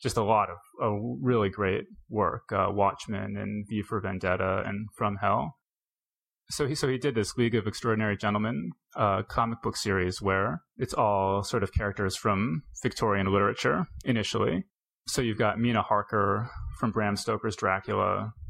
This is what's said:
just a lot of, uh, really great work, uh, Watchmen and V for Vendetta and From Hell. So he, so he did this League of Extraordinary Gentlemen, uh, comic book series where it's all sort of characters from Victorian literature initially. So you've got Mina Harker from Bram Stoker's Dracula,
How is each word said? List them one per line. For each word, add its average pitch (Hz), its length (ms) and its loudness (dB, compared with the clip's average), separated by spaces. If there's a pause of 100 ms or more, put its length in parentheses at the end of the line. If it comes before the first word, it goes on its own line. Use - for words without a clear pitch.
just 123 140 -4
a 113 80 2
lot 104 260 4
of, 87 80 -10 (240)
uh, 107 140 2 (260)
really 120 280 4
great 98 360 0 (240)
work, 104 340 0 (100)
uh, 95 160 2
Watchmen 101 640 0
and 104 320 -6
V 107 140 -2
for 104 180 -4
Vendetta 95 640 0
and 101 300 -6
From 104 220 -2
Hell. 110 380 0 (960)
So 147 160 0
he, 147 80 -2
so 147 120 0
he 131 120 2
did 139 160 0
this 104 200 0
League 117 200 2
of 101 100 0
Extraordinary 107 500 0
Gentlemen, 110 540 -2 (260)
uh, 101 280 2
comic 113 400 -2
book 110 120 -2
series 92 460 0
where 101 400 0 (160)
it's 131 160 -6
all 101 480 2
sort 101 220 -2
of 95 100 -4
characters 101 420 0
from 113 460 0 (220)
Victorian 101 500 2
literature 123 540 2 (180)
initially. 117 600 0 (420)
So - 140 -2
you've 110 180 0
got 107 200 2
Mina 117 220 4
Harker 104 680 0 (300)
from 110 120 0
Bram 104 260 0
Stoker's 107 380 -2
Dracula, 98 760 0 (180)